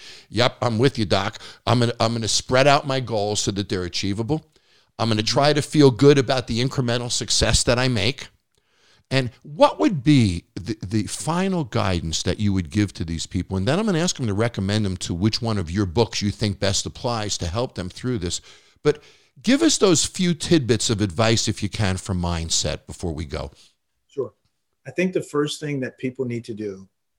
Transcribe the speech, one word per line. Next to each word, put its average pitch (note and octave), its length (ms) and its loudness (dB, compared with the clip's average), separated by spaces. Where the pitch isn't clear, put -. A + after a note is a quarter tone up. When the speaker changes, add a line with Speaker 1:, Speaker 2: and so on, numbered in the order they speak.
Speaker 1:
Yep, A#2+ 300 0
I'm A#2 180 0
with C3 200 2
you, A2 60 0
Doc. G2 360 -2
I'm A#2+ 160 2
gonna, A#2 200 2
I'm A2+ 120 2
gonna A2+ 140 -4
spread B2+ 400 2
out C#3+ 200 4
my C3+ 120 -2
goals G#2+ 420 -2
so - 120 0
that G2+ 160 -4
they're F#2 160 -4
achievable. G#2+ 640 -4
I'm A2+ 100 0
gonna G#2+ 140 2
Speaker 2:
Mm-hmm. A2+ 160 0
Speaker 1:
try C#3+ 140 4
to C#3+ 100 2
feel C#3 280 6
good C#3 280 8
about C3 280 -2
the A#2 200 -2
incremental A#2+ 440 -2
success A2+ 520 0
that B2 160 2
I B2+ 100 2
make. A2+ 400 -2
And C3 200 0
what D#3 360 2
would G3+ 240 2
be A2+ 420 4
the, G2+ 220 -8
the G#2+ 120 0
final F3 580 -2
guidance F#2 580 -2
that F2+ 180 -4
you G#2 140 0
would F2+ 160 -2
give G#2 240 0
to - 100 -8
these D#2+ 220 -6
people? F#2 300 -4
And F#2+ 120 0
then D3+ 100 2
I'm A3+ 80 0
gonna F3 140 0
ask F3+ 160 -2
them C3 100 -4
to G2+ 80 -2
recommend G#2+ 500 0
them F#2+ 140 -4
to - 160 -6
which G2+ 260 0
one A2 180 -2
of E2 120 -6
your G2 160 0
books G2+ 360 -2
you G2+ 80 0
think G2+ 280 -4
best G2 280 -2
applies A2 520 -4
to F2 80 -6
help A2+ 280 -4
them F2+ 160 -8
through B2 280 -6
this. F2 220 -6
But D3 200 0
give C#4 200 4
us D#4+ 160 4
those F3+ 260 4
few F3 300 0
tidbits A#2+ 560 2
of G#2 100 0
advice, A2 460 2
if - 160 -4
you G2+ 60 -4
can, F#2 300 -2
for - 160 -6
mindset E2 720 -4
before E2+ 260 -8
we D#2 140 -8
go. C#2 260 -8
Speaker 2:
Sure. C3 240 -8
I C3+ 40 -14
think F#3 220 -2
the F3+ 100 -2
first D3 380 -4
thing D3 200 -6
that B2 180 -8
people B2+ 260 -6
need A#2 220 -6
to A#2 80 -10
do G2 340 -10